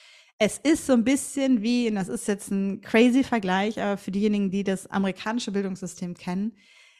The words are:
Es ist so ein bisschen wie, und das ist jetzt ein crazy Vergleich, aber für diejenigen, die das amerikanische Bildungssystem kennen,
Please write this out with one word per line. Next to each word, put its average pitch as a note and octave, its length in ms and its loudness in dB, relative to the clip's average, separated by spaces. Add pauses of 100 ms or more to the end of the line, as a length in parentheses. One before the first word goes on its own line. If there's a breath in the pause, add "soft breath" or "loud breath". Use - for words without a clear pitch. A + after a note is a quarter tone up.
(380 soft breath)
Es G#3 220 0
ist D4 260 2
so C4+ 80 4
ein A#3 100 6
bisschen C4 600 0
wie, A#3+ 260 2
und G#3+ 60 -2
das F#3+ 140 -4
ist - 180 -6
jetzt G3+ 220 -4
ein G3 320 -2
crazy B3 420 6
Vergleich, G3 580 -2
aber G3+ 160 -2
für - 140 -10
diejenigen, G3+ 400 0
die G3 120 -2
das F#3+ 240 -4
amerikanische G3+ 640 -4
Bildungssystem F#3 640 -6
kennen, F#3+ 420 -6 (440 soft breath)